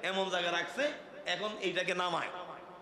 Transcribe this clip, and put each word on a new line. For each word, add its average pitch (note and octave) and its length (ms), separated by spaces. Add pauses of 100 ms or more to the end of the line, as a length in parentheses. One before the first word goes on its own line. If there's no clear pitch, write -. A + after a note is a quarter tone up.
এমন F#3+ 260
জায়গা F3 220
রাখছে, G#3+ 400 (340)
এখন F3 240 (100)
এইটাকে F#3 340
নামায়। F3 340 (540)